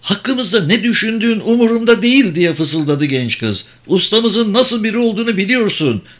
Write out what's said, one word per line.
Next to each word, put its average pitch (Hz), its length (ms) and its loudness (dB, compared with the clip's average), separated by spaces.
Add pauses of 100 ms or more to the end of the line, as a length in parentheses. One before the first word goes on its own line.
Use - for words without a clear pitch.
"Hakkımızda 220 640 -2
ne 190 180 0
düşündüğün 226 560 -2
umurumda 233 640 2
değil," 240 340 2
diye 170 180 2
fısıldadı 147 520 -2
genç 127 320 -2
kız. 110 300 -4 (200)
"Ustamızın 214 640 0
nasıl 240 300 0
biri 220 140 -2
olduğunu 226 400 0
biliyorsun. 196 640 0 (180)